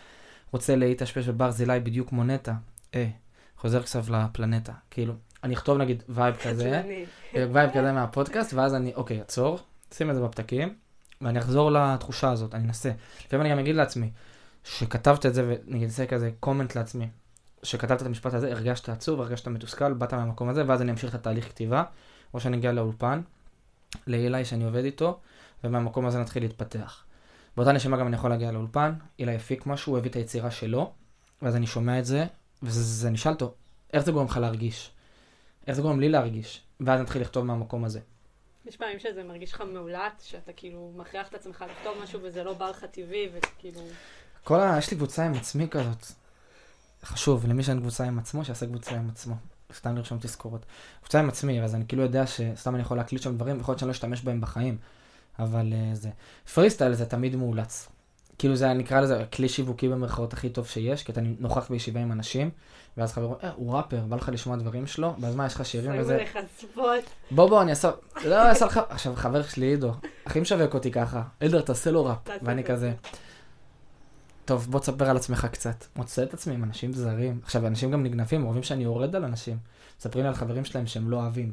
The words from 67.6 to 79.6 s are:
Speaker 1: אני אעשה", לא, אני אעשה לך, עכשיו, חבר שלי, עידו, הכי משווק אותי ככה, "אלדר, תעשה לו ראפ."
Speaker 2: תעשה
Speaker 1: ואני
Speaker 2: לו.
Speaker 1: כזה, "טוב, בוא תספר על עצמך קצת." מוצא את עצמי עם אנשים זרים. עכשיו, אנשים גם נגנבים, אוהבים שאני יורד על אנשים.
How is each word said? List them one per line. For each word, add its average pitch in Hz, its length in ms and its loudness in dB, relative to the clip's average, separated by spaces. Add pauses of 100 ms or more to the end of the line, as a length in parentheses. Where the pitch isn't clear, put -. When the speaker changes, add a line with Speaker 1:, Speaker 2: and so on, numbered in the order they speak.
Speaker 1:
אני 170 80 4
אעשה", 156 200 2 (340)
לא, 180 180 8
אני 240 60 12
אעשה 226 180 12
לך, 220 220 4
עכשיו, 127 280 -4
חבר 131 260 2
שלי, 131 240 -2
עידו, 135 260 2 (340)
הכי 156 140 0
משווק 165 340 4
אותי 131 160 0
ככה, 120 320 0 (200)
"אלדר, 156 180 6
תעשה 139 300 0
לו - 140 4
ראפ." 117 200 0
Speaker 2:
תעשה 202 180 -8
Speaker 1:
ואני 123 200 0
Speaker 2:
לו. - 60 -2
Speaker 1:
כזה, 120 240 0 (1500)
"טוב, 120 260 0
בוא 139 100 2
תספר 135 300 2
על 131 60 6
עצמך 123 360 0
קצת." - 320 -6 (120)
מוצא 123 260 -2
את 131 120 -2
עצמי 156 200 -6
עם 120 100 -2
אנשים 120 280 -4
זרים. 120 520 -2
עכשיו, 113 220 0
אנשים 113 240 0
גם 143 120 2
נגנבים, 120 420 0
אוהבים 117 180 0
שאני 131 220 -2
יורד 123 320 0
על 180 80 0
אנשים. 117 320 -4 (440)